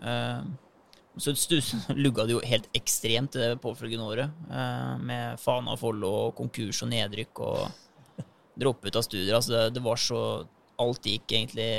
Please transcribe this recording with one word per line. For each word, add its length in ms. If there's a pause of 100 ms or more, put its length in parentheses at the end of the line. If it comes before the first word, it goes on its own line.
Eh, 520 (600)
så 240
stu-, 220 (260)
<laughs> 160
lugga 240
det 80
jo 80
helt 220 (100)
ekstremt 640
det 160 (100)
påfølgende 400
året, 300 (180)
eh, 480
med 400
Fana 360
og 40
Follo 300 (160)
og 100
konkurs 480
og 80
nedrykk 540
og 160 (500)
<laughs> 520
droppe 280
ut 80
av 80
studier. 300
Altså, 160
det, 100 (140)
det 80
var 160
så, 180 (600)
alt 260
gikk 300
egentlig 420